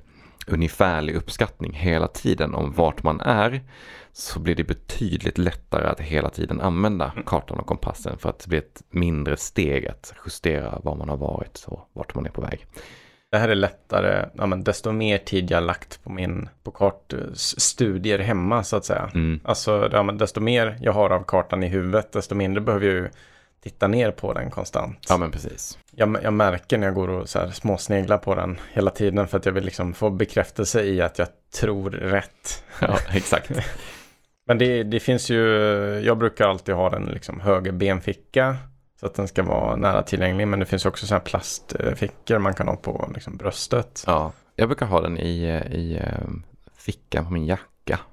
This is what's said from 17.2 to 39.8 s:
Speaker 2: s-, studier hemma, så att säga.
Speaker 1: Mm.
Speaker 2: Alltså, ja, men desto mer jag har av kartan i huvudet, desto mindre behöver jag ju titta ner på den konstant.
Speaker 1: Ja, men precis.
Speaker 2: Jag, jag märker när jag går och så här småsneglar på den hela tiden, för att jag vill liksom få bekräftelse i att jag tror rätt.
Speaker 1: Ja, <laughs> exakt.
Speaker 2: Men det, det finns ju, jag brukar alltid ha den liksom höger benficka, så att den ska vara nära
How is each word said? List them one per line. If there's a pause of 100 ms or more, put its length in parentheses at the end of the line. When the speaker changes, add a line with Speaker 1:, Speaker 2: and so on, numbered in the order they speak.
Speaker 2:
s-,
studier
hemma,
så
att
säga.
Speaker 1:
Mm.
Speaker 2:
Alltså,
ja,
men
desto
mer
jag
har
av
kartan
i
huvudet,
desto
mindre
behöver
jag
ju (540)
titta
ner
på
den
konstant.
Speaker 1:
Ja,
men
precis. (140)
Speaker 2:
Jag,
jag
märker
när
jag
går
och
så
här
småsneglar
på
den (140)
hela
tiden,
för
att
jag
vill
liksom
få
bekräftelse
i
att
jag (320)
tror
rätt. (180)
Speaker 1:
Ja,
<laughs>
exakt. (920)
Speaker 2:
Men
det,
det
finns
ju, (640)
jag
brukar
alltid
ha
den
liksom
höger
benficka, (440)
så
att
den
ska
vara
nära